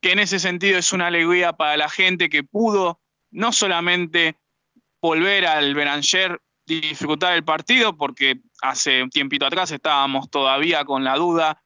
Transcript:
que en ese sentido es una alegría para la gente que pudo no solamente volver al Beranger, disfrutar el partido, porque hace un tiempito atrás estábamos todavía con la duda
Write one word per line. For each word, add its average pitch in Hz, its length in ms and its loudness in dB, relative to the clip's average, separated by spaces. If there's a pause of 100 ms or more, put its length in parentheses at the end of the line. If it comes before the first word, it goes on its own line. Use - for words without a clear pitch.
que 180 120 2
en 190 60 2
ese 190 200 0
sentido 185 400 0
es 175 140 0
una 180 160 -2
alegría 175 440 2
para 151 240 0
la 151 120 0
gente 185 400 0
que 147 140 0
pudo 202 580 0 (300)
no 226 220 -2
solamente 170 840 0 (640)
volver 180 460 2
al 147 280 2
Beranger, 147 680 0 (260)
disfrutar 156 680 -2
el 165 100 0
partido, 180 520 0
porque 135 440 -2 (200)
hace 131 420 0
un 131 60 -4
tiempito 139 380 -2
atrás 170 240 -2
estábamos 139 580 -2
todavía 143 560 0
con 135 180 -4
la 135 140 0
duda 165 500 0